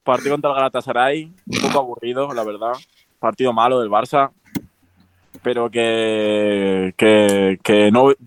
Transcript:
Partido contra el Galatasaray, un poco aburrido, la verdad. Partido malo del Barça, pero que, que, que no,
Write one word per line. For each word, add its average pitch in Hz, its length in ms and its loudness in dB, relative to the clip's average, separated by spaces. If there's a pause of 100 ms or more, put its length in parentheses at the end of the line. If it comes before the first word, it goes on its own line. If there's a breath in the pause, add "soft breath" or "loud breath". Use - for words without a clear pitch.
Partido 131 320 -2
contra 147 180 -2
el 135 40 -4
Galatasaray, 131 760 -2 (140)
un - 160 -6
poco 147 180 0
aburrido, 127 540 -6
la 117 100 -4
verdad. 107 280 -8 (480)
Partido 120 340 -2
malo 123 260 2
del 110 120 -4
Barça, 131 400 0 (1120)
pero 120 260 -4
que, 107 1300 -2
que, 101 640 4
que 104 300 4
no, 131 220 6 (140)